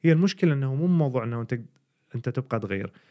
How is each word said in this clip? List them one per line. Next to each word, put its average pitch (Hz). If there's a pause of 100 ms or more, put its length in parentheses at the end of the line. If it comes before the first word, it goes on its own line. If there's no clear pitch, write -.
هي 160
المشكلة 170
أنه 135
مو 165
موضوع 143
أنه 117
أنت، 117 (560)
أنت 120
تبقى 120
تغير. 98 (200)